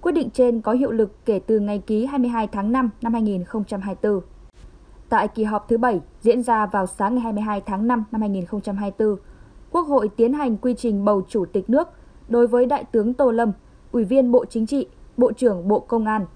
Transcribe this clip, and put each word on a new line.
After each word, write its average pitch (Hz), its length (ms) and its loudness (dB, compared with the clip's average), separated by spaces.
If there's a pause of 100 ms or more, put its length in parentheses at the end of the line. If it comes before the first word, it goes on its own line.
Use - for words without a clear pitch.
Quyết 349 120 -2
định 294 180 -2
trên 240 300 2
có 220 120 -2
hiệu 254 180 0
lực 220 340 -2
kể 202 220 0
từ 220 140 2
ngày 208 180 -4
ký 214 280 -2
hai 285 120 -4
mươi 240 100 2
hai 226 180 -4
tháng 208 260 -4
năm 254 180 0 (120)
năm 226 100 -2
hai 226 100 0
nghìn 196 220 -2
không 214 200 -6
trăm 196 160 -8
hai 196 140 -6
mươi - 80 -18
tư. 208 180 0 (880)
Tại 214 200 0
kỳ 220 160 -4
họp 208 240 -4
thứ 226 100 2
bảy 226 220 0 (200)
diễn 233 220 4
ra 226 240 2
vào 190 200 -2
sáng 208 280 -2
ngày 247 80 -2
hai 226 100 -6
mươi 208 100 -4
hai 208 180 -4
tháng 208 260 -2
năm 233 260 2
năm 220 80 -2
hai 214 100 0
nghìn 190 160 -2
không 214 140 -6
trăm 196 160 -6
hai 202 140 -4
mươi 196 80 -14
tư, 214 180 2 (540)
Quốc 339 120 0
hội 277 260 2
tiến 233 240 2
hành 277 240 -2
quy 247 180 -2
trình 208 300 -2
bầu 208 240 2
Chủ 202 160 -2
tịch 190 260 -4
nước 294 180 2 (400)
đối 240 180 4
với 240 200 4
Đại 262 180 -2
tướng 233 300 0
Tô 262 160 4
Lâm, 226 220 0 (400)
Ủy 233 120 0
viên 247 260 2
Bộ 240 140 4
Chính 226 220 -4
trị, 277 200 -2 (300)
Bộ 240 160 4
trưởng 196 360 0
Bộ 208 120 2
Công 226 240 -2
an. 214 320 -2